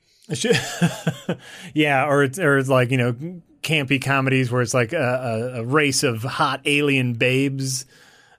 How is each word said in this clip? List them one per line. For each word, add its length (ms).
Sure. 200
<laughs> 1200
Yeah, 340
or 160
it's, 160
or 180
it's 100
like, 220
you 60
know, 160
campy 400
comedies 480
where 120
it's 120
like 180
a, 640
a, 40
a 40
race 380
of 200
hot 420
alien 500
babes 720